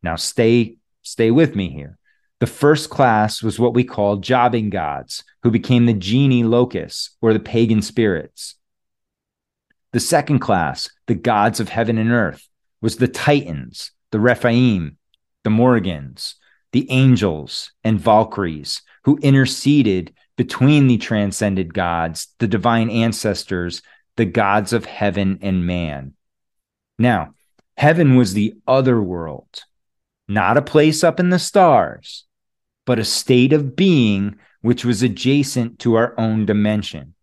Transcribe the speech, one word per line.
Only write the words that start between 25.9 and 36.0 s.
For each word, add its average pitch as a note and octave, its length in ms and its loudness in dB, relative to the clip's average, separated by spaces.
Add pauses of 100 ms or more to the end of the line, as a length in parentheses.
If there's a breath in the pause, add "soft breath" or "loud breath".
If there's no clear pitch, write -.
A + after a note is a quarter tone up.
Now, A2+ 360 0 (420)
heaven D3+ 400 4
was G#2 180 4
the G#2 200 0 (120)
other B2+ 340 2
world, E2+ 640 -10 (640)
not G#2 300 2
a - 40 2
place D#3 400 2
up E3 160 2
in F3+ 120 2
the F3+ 80 2
stars, C3 880 0 (580)
but B2 140 0
a A2 60 -2
state B2+ 500 2
of C#3 200 -2
being A2 640 0 (240 soft breath)
which B2 240 -2
was A#2 180 0
adjacent B2+ 760 -2
to A#2 160 0
our A#2 260 0